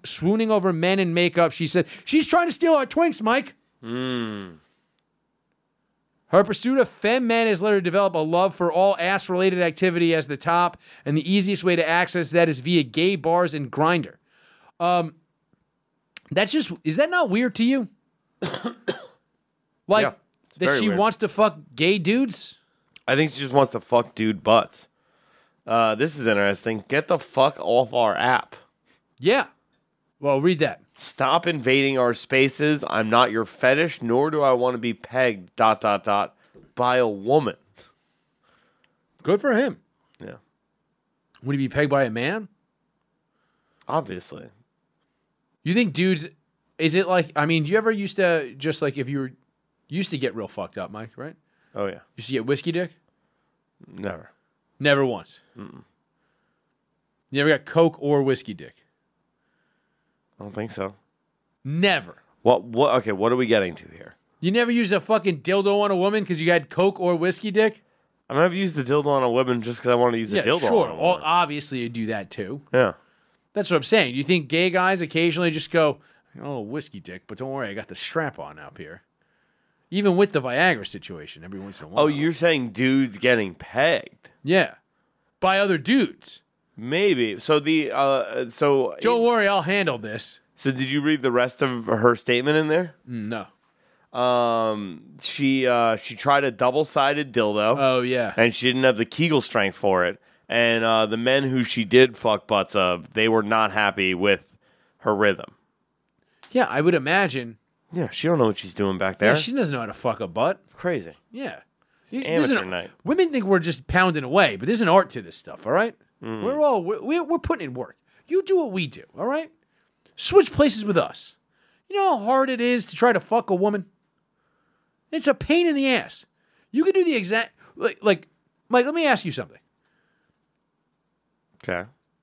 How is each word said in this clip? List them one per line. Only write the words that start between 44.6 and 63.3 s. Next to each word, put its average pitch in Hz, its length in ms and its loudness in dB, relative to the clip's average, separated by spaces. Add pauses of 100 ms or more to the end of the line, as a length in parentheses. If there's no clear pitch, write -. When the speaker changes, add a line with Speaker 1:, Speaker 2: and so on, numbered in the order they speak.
Speaker 1:
You 165 100 -2
think 220 180 2
dudes 175 360 0 (540)
is 160 120 2
it 185 140 0
like, 180 280 0
I 147 100 2
mean, 165 180 2
do 147 60 -4
you 202 80 2
ever 220 120 0
used 202 260 -6
to, 165 400 0
just, 147 260 -4
like, 139 160 -4
if 127 100 -6
you 139 120 -6
were, 135 60 -6 (640)
you 147 100 -10
used 190 120 -4
to 147 80 -6
get 127 160 -4
real 107 140 -8
fucked - 300 -10
up, 92 120 -8
Mike, 107 260 -14
right? 143 200 -16 (380)
Speaker 2:
Oh, 101 120 -4
yeah. 95 140 -10 (160)
Speaker 1:
Used 110 120 -12
to 127 40 -6
get 117 140 -2
whiskey 143 260 -2
dick? 175 180 -6 (960)
Speaker 2:
Never. 92 440 -12 (500)
Speaker 1:
Never 139 260 2
once? 104 340 -10 (180)
Speaker 2:
Mm-mm. - 260 -20 (1500)
Speaker 1:
You 135 80 -4
never 143 120 0
got 143 140 -2
coke 165 360 2
or 143 220 0
whiskey 131 320 -4
dick? 80 220 -18 (1600)
Speaker 2:
I 104 60 -16
don't 104 80 -14
think 107 200 -8
so. 98 220 -8 (680)
Speaker 1:
Never? 151 580 -2 (200)
Speaker 2:
What, 110 220 4
what, 120 320 2
okay, 110 160 -2
what 104 200 0